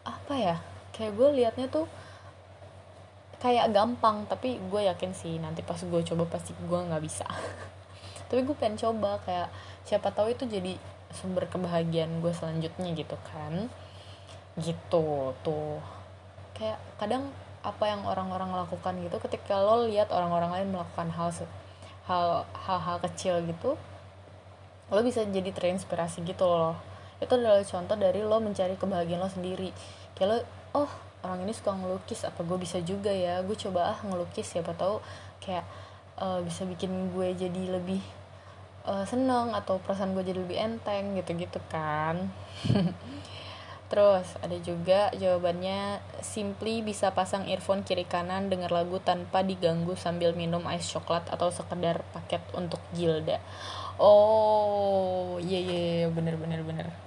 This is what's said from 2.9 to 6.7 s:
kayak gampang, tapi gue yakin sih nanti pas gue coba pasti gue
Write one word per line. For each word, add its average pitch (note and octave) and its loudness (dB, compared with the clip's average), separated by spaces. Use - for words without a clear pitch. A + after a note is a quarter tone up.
kayak A#3+ 6
gampang, G#3+ 4
tapi A#3 -2
gue G3 -2
yakin F3+ 0
sih E3 -6
nanti E3 -6
pas F3 -6
gue E3+ 0
coba E3 0
pasti E3+ -8
gue F3 -2